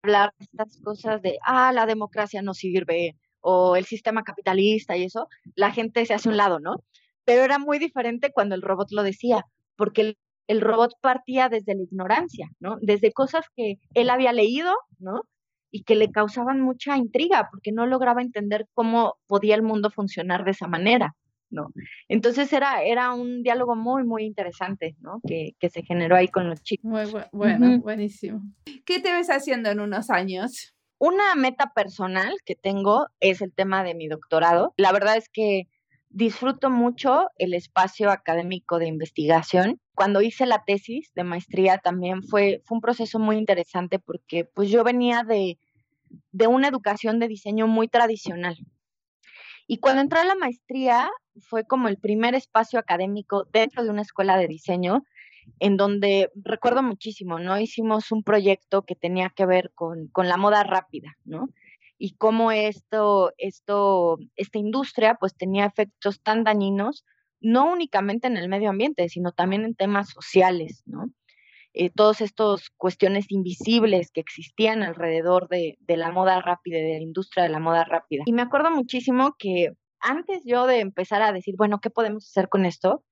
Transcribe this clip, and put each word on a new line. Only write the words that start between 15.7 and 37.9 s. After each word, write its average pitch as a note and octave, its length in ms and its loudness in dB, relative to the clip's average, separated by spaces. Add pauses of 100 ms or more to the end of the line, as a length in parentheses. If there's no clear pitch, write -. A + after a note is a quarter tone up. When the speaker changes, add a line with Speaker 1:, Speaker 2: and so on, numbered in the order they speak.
Speaker 1:
Y G3+ 120 -12
que A3 120 2
le G#3+ 160 4
causaban A#3 500 2
mucha C4 360 -2
intriga, B3+ 540 2
porque G3+ 200 -8
no A3+ 140 0
lograba B3 360 0
entender G#3+ 520 -4
cómo A3+ 420 0 (120)
podía G3+ 280 4
el A3 80 0
mundo G#3+ 280 0
funcionar F#3 540 -4
de F#3+ 60 0
esa F#3+ 160 -6
manera, F3+ 480 2 (360)
¿no? D3+ 180 -10 (400)
Entonces A#3+ 440 0
era, C4+ 300 0
era B3 300 0
un B3 300 -6
diálogo A#3+ 320 0
muy, B3 280 -2
muy A3+ 220 -4
interesante, F#3 720 -8
¿no? G3 280 -14
Que, D#3+ 320 -6
que F3 100 -2
se E3+ 140 -10
generó F3 320 2
ahí F#3 140 6
con F3+ 200 -2
los D#3+ 140 -10
chicos. - 260 -8
Speaker 2:
Muy A3 140 -4
bu-, G#3 280 -10
bueno, A3 420 2
Speaker 1:
Ujú. B3 100 2
Speaker 2:
buenísimo. G#3 580 -8 (440)
¿Qué F4+ 140 -2
te F4+ 140 -2
ves F4 160 -2
haciendo C4+ 400 -2
en G#3 100 -2
unos G#3 300 -6
años? F#3+ 640 -4 (240)
Speaker 1:
Una F#4 380 2
meta C4 400 -2
personal F#3+ 580 -2 (120)
que - 100 -8
tengo G3 520 0 (120)
es F#3+ 220 2
el F#3 120 -8
tema F#3+ 300 0
de F3 120 -6
mi D#3+ 120 -10
doctorado. E3 720 2
La F#3+ 160 4
verdad G3+ 240 2
es A3 100 -4
que G3+ 400 -2 (420)
disfruto B3 600 -2
mucho B3 580 2 (100)
el F#3 160 -2
espacio F#3 560 0